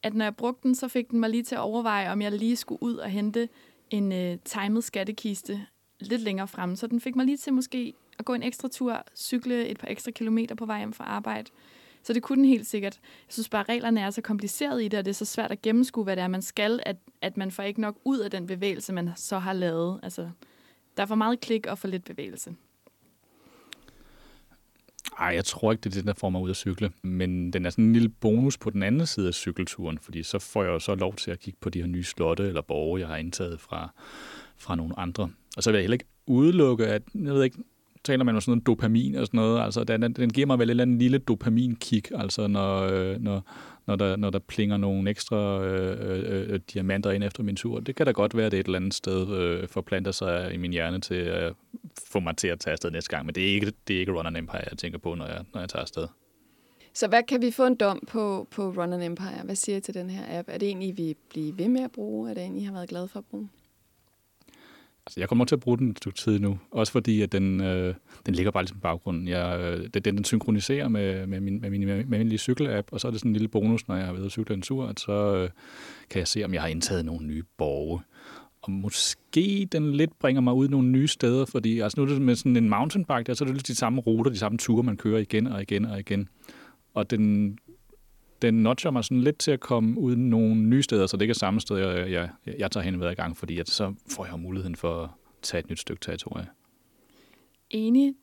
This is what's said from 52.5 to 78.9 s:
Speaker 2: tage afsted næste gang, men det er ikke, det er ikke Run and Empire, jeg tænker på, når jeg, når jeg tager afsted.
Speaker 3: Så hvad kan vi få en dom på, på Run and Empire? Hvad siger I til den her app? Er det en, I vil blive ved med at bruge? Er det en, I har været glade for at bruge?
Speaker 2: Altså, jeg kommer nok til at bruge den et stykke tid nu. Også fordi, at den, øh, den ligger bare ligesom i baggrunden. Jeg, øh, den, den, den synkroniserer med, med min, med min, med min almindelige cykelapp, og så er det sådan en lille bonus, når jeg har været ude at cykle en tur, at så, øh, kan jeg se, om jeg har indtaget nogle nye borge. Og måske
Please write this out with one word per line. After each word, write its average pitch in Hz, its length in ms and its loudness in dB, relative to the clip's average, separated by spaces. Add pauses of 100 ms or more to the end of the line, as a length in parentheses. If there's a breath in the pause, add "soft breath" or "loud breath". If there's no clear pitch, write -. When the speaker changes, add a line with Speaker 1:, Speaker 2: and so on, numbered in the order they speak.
Speaker 2:
tage 78 120 -4
afsted 82 180 -4
næste 82 200 -6
gang, 76 160 -4
men 78 80 -8
det 92 160 0
er 98 40 2
ikke, 101 180 0 (160)
det 98 80 0
er 92 40 0
ikke 92 120 -2
Run 82 140 -4
and 82 100 -6
Empire, 82 340 -8
jeg - 80 -12
tænker 85 200 -8
på, 85 160 -6
når 80 120 -8
jeg, 85 180 -10 (100)
når 90 60 -8
jeg 92 80 -8
tager - 140 -6
afsted. - 240 -8 (880 soft breath)
Speaker 3:
Så 214 140 -2
hvad 233 140 6
kan 247 200 0
vi 240 80 2
få 254 160 4
en 254 80 6
dom 202 340 2
på, 208 420 -2
på 190 280 -4
Run 175 140 -2
and 180 100 -2
Empire? 170 420 -6
Hvad 196 120 -6
siger 196 200 -2
I 196 40 -2
til 196 140 -10
den 185 160 -6
her 185 280 -8
app? 175 140 -8
Er - 60 -8
det 202 120 0
en, 185 120 -6
I 190 80 -2
vil 170 240 -4 (160)
blive 156 280 -6
ved 196 100 0
med 254 120 4
at 254 120 -6
bruge? 220 380 -6
Er 214 40 -6
det 180 100 -8
en, 185 120 -8
I 202 80 -4
har 196 80 -6
været 175 160 -10
glade 180 200 -8
for 202 100 -12
at 202 60 -12
bruge? 208 240 -12 (1600 loud breath)
Speaker 2:
Altså, - 140 -10
jeg 98 80 -2
kommer 123 140 4
nok 123 60 4
til 156 60 6
at 127 60 0
bruge 120 180 2
den 127 120 2
et - 80 -8
stykke - 200 -8
tid 104 200 2
nu. 98 200 2 (120)
Også 110 220 0
fordi, 107 300 4
at 98 100 0
den, 95 280 2
øh, 92 340 0 (320 loud breath)
den 92 80 0
ligger 92 180 2
bare 92 100 2
ligesom 92 160 -6
i - 20 -14
baggrunden. 87 480 -2
Jeg, 87 320 0
øh, 87 340 -2
den, 98 80 0
den, 101 140 2
den 101 80 0
synkroniserer 117 640 2
med, 98 380 0
med 95 140 -4
min, 98 200 -2
med 104 100 -4
min, 101 100 -2
med 98 140 0
min 98 40 0
almindelige 110 400 0
cykelapp, 123 540 0
og 123 80 -6
så - 60 -4
er 127 40 -2
det 110 100 -4
sådan 120 100 0
en - 20 4
lille 107 160 2
bonus, 110 400 2
når 92 80 -2
jeg 92 100 -2
har 92 60 -4
været 92 80 -6
ude 98 60 -4
at 98 60 -6
cykle 110 220 -4
en 95 80 -4
tur, 131 240 -4
at 101 140 -8
så, 104 360 2
øh, 90 140 0 (600 loud breath)
kan - 80 -2
jeg 90 100 0
se, 107 160 -2
om 92 100 -2
jeg 82 80 -2
har 82 60 -2
indtaget 82 360 0
nogle 78 220 -6
nye 78 160 -4 (140)
borge. 76 440 -2 (640 loud breath)
Og - 80 -8
måske 175 1000 0